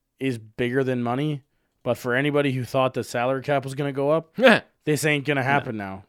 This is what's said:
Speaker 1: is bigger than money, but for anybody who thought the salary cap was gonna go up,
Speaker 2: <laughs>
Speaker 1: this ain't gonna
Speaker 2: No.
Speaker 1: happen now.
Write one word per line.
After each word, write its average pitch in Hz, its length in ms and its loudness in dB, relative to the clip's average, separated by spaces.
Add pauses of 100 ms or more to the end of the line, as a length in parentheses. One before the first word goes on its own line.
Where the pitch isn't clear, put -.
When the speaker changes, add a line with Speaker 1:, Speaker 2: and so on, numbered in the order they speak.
(200)
Speaker 1:
is 131 180 -2
bigger 120 460 -2
than 127 180 -2
money, 135 400 -2 (420)
but 120 140 0
for 123 180 -2
anybody 143 360 2
who 127 120 -2
thought 131 300 0
the 120 100 -4
salary 127 380 -2
cap 139 220 0
was 135 100 -10
gonna 143 180 -4
go 139 200 0
up, 160 260 -2
Speaker 2:
<laughs> 220 480 4
Speaker 1:
this 151 200 0
ain't 147 200 0
gonna 143 160 0
Speaker 2:
No. 123 60 -2
Speaker 1:
happen 135 300 0
now. 98 320 -10